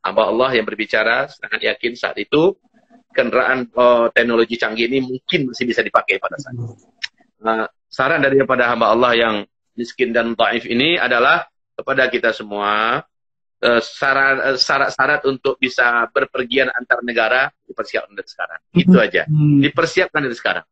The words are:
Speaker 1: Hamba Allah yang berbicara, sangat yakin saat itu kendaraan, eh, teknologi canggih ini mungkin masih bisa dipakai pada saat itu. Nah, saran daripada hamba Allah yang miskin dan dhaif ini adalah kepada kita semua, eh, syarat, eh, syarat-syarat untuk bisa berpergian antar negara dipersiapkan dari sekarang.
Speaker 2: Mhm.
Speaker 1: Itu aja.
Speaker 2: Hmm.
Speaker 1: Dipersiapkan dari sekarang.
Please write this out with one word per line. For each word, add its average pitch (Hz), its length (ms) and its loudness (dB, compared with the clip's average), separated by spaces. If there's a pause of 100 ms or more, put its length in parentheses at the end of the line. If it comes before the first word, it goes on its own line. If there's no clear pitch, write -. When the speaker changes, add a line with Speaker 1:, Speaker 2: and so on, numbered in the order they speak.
Speaker 1:
Hamba 98 240 2
Allah 120 220 0 (100)
yang 104 80 -6
berbicara, 110 640 -2
sangat 110 320 -10
yakin 117 320 -4
saat - 240 -6
itu 160 400 0 (560)
kendaraan, 123 500 0
eh, 120 460 4
teknologi 117 480 0
canggih 113 260 -2
ini 131 140 0
mungkin 131 480 -4
masih 120 160 -6
bisa 117 160 -2
dipakai - 400 0
pada - 160 -8
saat - 180 -14
itu. 113 220 -12 (680)
Nah, 110 240 -2 (220)
saran 147 320 -2
daripada 131 480 2
hamba 113 240 2
Allah 120 240 4
yang 113 180 2 (400)
miskin 117 380 -4
dan 117 240 0
dhaif 113 320 0
ini 139 320 0
adalah 127 480 2 (240)
kepada 135 400 -2
kita 113 240 0
semua, 107 640 -2 (580)
eh, 117 240 2
syarat, 135 540 0 (180)
eh, 123 40 -4
syarat-syarat 135 680 0
untuk 135 320 -2
bisa 120 560 0
berpergian 127 560 -2
antar 123 320 -4
negara 120 480 0 (160)
dipersiapkan - 480 -8
dari 95 160 -14
sekarang. 82 300 -12 (100)
Speaker 2:
Mhm. 175 120 4
Speaker 1:
Itu 180 160 6
aja. - 280 2
Speaker 2:
Hmm. 151 360 4
Speaker 1:
Dipersiapkan 160 600 0
dari 120 160 -6
sekarang. 87 340 -4